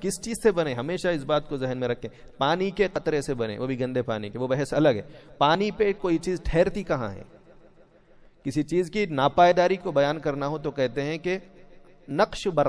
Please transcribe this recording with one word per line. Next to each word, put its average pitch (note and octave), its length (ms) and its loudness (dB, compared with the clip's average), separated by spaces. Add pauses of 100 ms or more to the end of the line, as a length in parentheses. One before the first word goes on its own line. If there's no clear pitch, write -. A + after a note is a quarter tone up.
کس G3 200 -4
چیز A3+ 220 -8
سے A3 80 6
بنے؟ D#3+ 220 0
ہمیشہ D#3+ 340 -4
اس D#3+ 160 -2
بات D3 260 0
کو C#3+ 80 -6
ذہن B2+ 200 -4
میں B2+ 100 -4
رکھیں۔ - 500 -8
پانی F3 340 0
کے G3 220 0
قطرے D3+ 280 -2
سے C3+ 120 -4
بنے، A2 240 -4
وہ B2 100 -6
بھی C3 120 -4
گندے B2+ 220 -2
پانی A2 280 -4
کے، A2+ 100 -10
وہ B2+ 80 -4
بحث C3 260 -2
الگ D3+ 160 8
ہے۔ G#2 120 2 (360)
پانی F3 340 4
پہ G#3 220 2
کوئی F3+ 240 0
چیز F3 260 -4
ٹھہرتی F#3+ 400 2
کہاں B2 280 -4
ہے؟ F#2+ 120 -14 (1200)
کسی C#3+ 200 -2
چیز E3+ 280 -2
کی G#3 140 0
ناپائیداری F3 680 4
کو F#3+ 160 -6
بیان C#3+ 280 2
کرنا C#3+ 280 -4
ہو D3+ 100 -6
تو D3 140 -6
کہتے B2+ 300 -2
ہیں D3+ 160 -4
کہ F3+ 200 -4 (720)
نقش F3 380 -2
بر D3+ 220 2